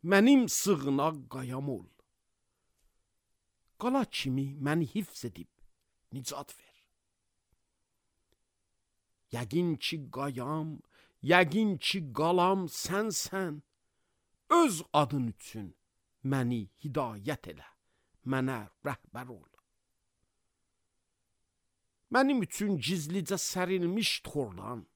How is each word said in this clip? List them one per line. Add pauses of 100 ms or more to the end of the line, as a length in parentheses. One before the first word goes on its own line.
Mənim
sığınaq (120)
qayam
ol. (1900)
Qala
kimi
məni
hifz
edib (640)
nicat
ver. (2500)
Yəqin
ki (120)
qayam, (440)
yəqin
ki (140)
qalam
sənsən. (880)
Öz
adın
üçün (540)
məni (140)
hidayət
elə, (560)
mənə (200)
rəhbər
ol. (2750)
Mənim
üçün
gizlicə
sərilmiş
tordan (120)